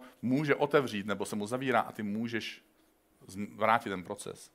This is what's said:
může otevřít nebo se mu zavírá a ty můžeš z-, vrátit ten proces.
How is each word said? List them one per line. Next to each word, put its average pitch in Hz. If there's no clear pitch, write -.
může 135
otevřít 127
nebo 101
se 113
mu 104
zavírá 127
a -
ty 110
můžeš 110
z-, 95
vrátit 110
ten 92
proces. -